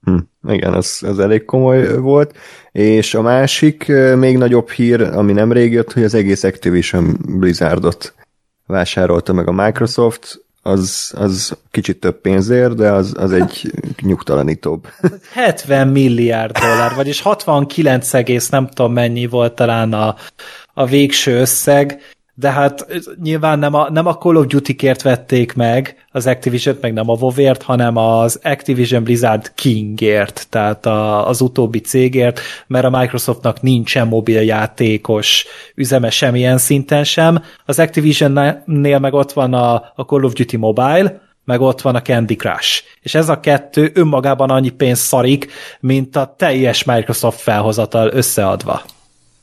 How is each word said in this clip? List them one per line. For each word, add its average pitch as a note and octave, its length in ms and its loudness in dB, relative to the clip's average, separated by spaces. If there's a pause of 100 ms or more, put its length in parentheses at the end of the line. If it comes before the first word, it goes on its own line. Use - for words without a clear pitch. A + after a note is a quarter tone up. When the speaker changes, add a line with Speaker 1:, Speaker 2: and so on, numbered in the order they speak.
Speaker 1:
Hm, - 500 -2
igen, F#2+ 200 0
az, - 340 -4
az G2+ 120 -4
elég G#2 260 2
komoly C3 520 2
volt. C#3+ 380 2 (360)
És G#2+ 420 2
a A2+ 80 0
másik, C3+ 680 2
ö, C3 280 4
még C3 220 4
nagyobb A#2+ 320 2
hír, A#2+ 320 2
ami G2+ 300 0
nemrég A#2 400 2
jött, A#2 220 -2
hogy A#2+ 100 2
az G#2 100 0
egész G2 300 0
Activision F2 760 0 (100)
Blizzardot F2 840 -2 (520)
vásárolta F2+ 680 0
meg F2 140 0
a E2+ 40 -2
Microsoft, A2+ 920 -2 (160)
az, F#2+ 560 -2
az F#2+ 400 -4 (140)
kicsit F#2+ 280 -4
több - 220 -4
pénzért, A2+ 540 2
de G#2+ 160 2
az, G2 260 0
az F#2 140 -2
egy F#2 400 -2 (300)
nyugtalanítóbb. D#2 840 -2 (140)
<laughs> F3+ 320 -4
Speaker 2:
Hetven C#3 540 0
milliárd A#2 720 0
dollár, A#2 360 0
vagyis C#3 260 -4
hatvankilenc C#3+ 920 0
egész B2 360 0
nem C3 180 0
tudom A#2+ 260 -2
mennyi A#2+ 340 -2
volt A#2+ 280 0
talán A2+ 380 0
a, G#2+ 220 -2 (580)
a C#3 120 0
végső C#3 540 2
összeg, C#3+ 600 0 (380)
de C#3 120 0
hát C#3+ 360 -2 (360)
nyilván D#3 360 0
nem D3 140 0
a, D3 180 2
nem D#3+ 140 0
a E3+ 120 0
Call F3 180 2
of D#3 100 4
Duty-kért C3+ 560 0
vették B2 520 0
meg A#2+ 420 -2 (160)
az B2+ 160 -4
Activision-t, B2+ 540 -2
meg A#2 120 -4
nem A2 160 -4
a A#2 100 2
WoW-ért, C3 420 2
hanem A#2+ 360 0
az A2+ 460 2
Activision B2 600 -2
Blizzard A2+ 520 0
Kingért, G#2+ 920 -2
tehát G#2+ 360 -2
a, G#2+ 420 0
az B2 140 0
utóbbi B2 380 0
cégért, B2+ 600 0 (280)
mert B2+ 180 0
a B2+ 140 0
Microsoftnak B2 600 -4
nincsen B2 460 0
mobiljátékos A2 1400 0 (300)
üzeme B2 340 0
semmilyen B2 480 0
szinten C#3+ 460 0
sem. E3 400 2 (220)
Az D#3 140 -2
Activision-nél D3 1200 2
meg C3+ 140 -2
ott C#3 200 2
van B2+ 200 0
a, A#2+ 200 2 (220)
a C3+ 100 -8
Call C#3 180 0
of B2+ 100 0
Duty A#2+ 240 -2
Mobile, C3 640 0 (240)
meg B2 160 0
ott B2+ 200 0
van B2+ 140 0
a A#2 60 -2
Candy A#2 340 0
Crush. - 480 -4 (180)
És - 140 -6
ez D#3+ 140 2
a D3 100 0
kettő D3+ 540 0
önmagában C#3 560 2
annyi C3 200 2
pénzt B2 340 -2
szarik, C3 480 0 (280)
mint C3 360 -2
a C3+ 220 -4
teljes C3 460 0
Microsoft A#2 560 -2
felhozatal A2 760 0
összeadva. G2 680 -2 (600)